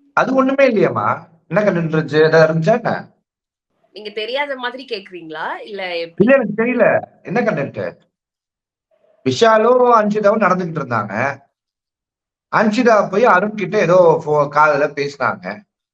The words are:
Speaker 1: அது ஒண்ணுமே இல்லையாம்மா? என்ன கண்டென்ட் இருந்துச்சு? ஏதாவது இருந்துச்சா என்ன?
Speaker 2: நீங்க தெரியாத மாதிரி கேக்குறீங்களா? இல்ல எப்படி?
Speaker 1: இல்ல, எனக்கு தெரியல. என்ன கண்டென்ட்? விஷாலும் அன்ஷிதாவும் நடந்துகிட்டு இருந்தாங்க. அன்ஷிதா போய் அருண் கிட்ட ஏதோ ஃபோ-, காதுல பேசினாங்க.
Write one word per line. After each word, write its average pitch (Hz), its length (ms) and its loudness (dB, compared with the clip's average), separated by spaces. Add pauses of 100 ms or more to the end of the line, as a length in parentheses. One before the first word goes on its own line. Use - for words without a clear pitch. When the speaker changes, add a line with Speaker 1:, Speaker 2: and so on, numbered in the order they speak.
(140)
Speaker 1:
அது 202 200 -4
ஒண்ணுமே 269 340 0
இல்லையாம்மா? 139 600 -2 (200)
என்ன 202 240 0
கண்டென்ட் 165 220 -2
இருந்துச்சு? 156 320 2
ஏதாவது 160 280 4
இருந்துச்சா 165 220 0
என்ன? 110 360 -6 (840)
Speaker 2:
நீங்க 208 160 -16
தெரியாத 247 460 -6
மாதிரி 254 300 -10
கேக்குறீங்களா? 185 680 -10 (100)
இல்ல 190 340 -8
எப்படி? 170 340 -2
Speaker 1:
இல்ல, 277 60 6
எனக்கு 226 260 -4
தெரியல. 226 380 0 (220)
என்ன 202 180 -4
கண்டென்ட்? 127 680 -8 (1200)
விஷாலும் 226 680 4
அன்ஷிதாவும் 214 460 2
நடந்துகிட்டு 180 380 0
இருந்தாங்க. 120 600 -4 (1160)
அன்ஷிதா 214 560 2
போய் 214 140 2
அருண் 214 300 2
கிட்ட 190 240 -4
ஏதோ 170 460 4
ஃபோ-, 147 300 0
காதுல 151 320 4
பேசினாங்க. 117 720 -6 (320)